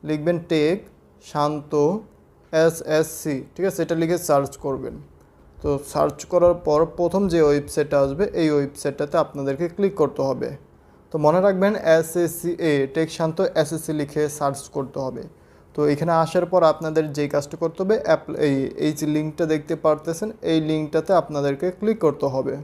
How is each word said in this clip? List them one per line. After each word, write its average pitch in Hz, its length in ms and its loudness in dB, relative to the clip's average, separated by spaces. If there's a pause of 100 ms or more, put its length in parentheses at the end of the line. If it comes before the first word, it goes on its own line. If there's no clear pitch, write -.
লিখবেন 156 360 -2
টেক 165 400 0 (460)
শান্ত 147 480 -4 (800)
এসএসসি, 160 840 0 (180)
ঠিক 175 120 -4
আছে? 180 160 -2
এটা 165 120 0
লিখে 165 240 0
সার্চ 143 380 2
করবেন। 131 380 -6 (680)
তো 151 60 -2 (240)
সার্চ 147 320 0
করার 175 300 4
পর 156 320 0
প্রথম 175 420 0
যে 165 140 4
ওয়েবসাইটটা 147 580 2
আসবে, 139 240 0 (100)
এই 165 160 2
ওয়েবসাইটটাতে 143 640 -2
আপনাদেরকে 143 520 -2
ক্লিক 196 260 -2
করতে 143 280 0
হবে। 135 260 -2 (640)
তো 160 80 -6
মনে 151 220 4
রাখবেন 196 360 2
এসএসসি, 165 840 2
এ, 160 140 2 (220)
টেক 160 160 0
শান্ত 160 280 -2 (160)
এসএসসি 156 380 -2
লিখে 151 360 -2
সার্চ 143 400 -4
করতে 135 320 -8
হবে। 131 220 -8 (520)
তো 147 140 -4
এখানে 160 240 0
আসার 165 340 2
পর 180 160 4
আপনাদের 156 500 2
যেই 147 160 -2
কাজটা 143 280 -2
করতে 165 260 -4
হবে, 208 220 2
অ্যাপ্ল-, 156 340 0
এই, 143 180 2 (200)
এই 151 160 0
যে 151 140 -4
লিঙ্কটা 156 400 -2
দেখতে 156 300 -2
পারতেছেন, 160 520 0 (140)
এই 160 180 2
লিঙ্কটাতে 156 520 -2
আপনাদেরকে 143 580 0
ক্লিক 214 280 -2
করতে 147 280 0
হবে। 135 380 -4